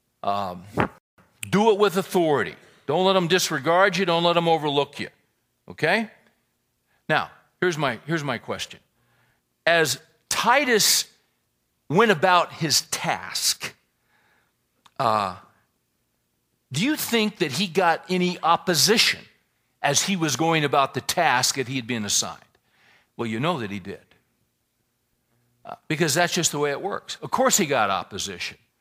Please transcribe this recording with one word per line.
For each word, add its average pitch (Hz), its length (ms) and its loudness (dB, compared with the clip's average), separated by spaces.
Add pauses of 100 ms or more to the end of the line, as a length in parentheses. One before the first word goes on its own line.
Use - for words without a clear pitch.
(220)
Um, 95 420 -6 (880)
do 208 200 4
it 196 80 4
with 196 180 2
authority. 151 600 0 (300)
Don't 175 180 0
let 190 100 4
them 180 140 2
disregard 170 680 2
you. 190 100 -2
Don't 170 160 0
let 170 120 4
them 170 140 2
overlook 147 500 -2
you." 101 100 -8 (600)
Okay? 190 420 -2 (1000)
Now, 131 220 0 (300)
here's 175 180 0
my, 127 280 -2
here's 156 180 -4
my 127 120 -4
question. - 440 -10 (840)
As 160 340 2 (300)
Titus 247 800 2 (800)
went 214 220 4
about 175 440 2
his 147 280 -2
task, - 920 -6 (1200)
uh, 107 380 0 (1400)
do 147 100 -4
you 285 140 0
think 214 420 -2
that 151 140 -2
he 180 140 -2
got 165 440 0
any 180 320 0
opposition 165 800 2 (600)
as 143 200 2
he 196 140 -2
was 151 200 -2
going 160 280 2
about 135 280 2
the 135 80 -6
task 131 560 0
that 123 120 -4
he 135 80 -6
had 117 100 -6
been 113 180 -4
assigned? 98 360 -4 (760)
Well, 117 100 -6
you 110 140 -4
know 160 200 -2
that 95 100 -8
he 101 100 -8
did. 90 200 -14 (1600)
Uh, - 120 -16 (100)
because 156 280 0
that's 170 180 2
just 165 200 0
the 151 60 -6
way 143 120 0
it 135 100 -4
works. - 400 -8
Of 147 100 -14
course 254 280 2
he 175 80 0
got 117 240 2
opposition. 90 680 -6 (240)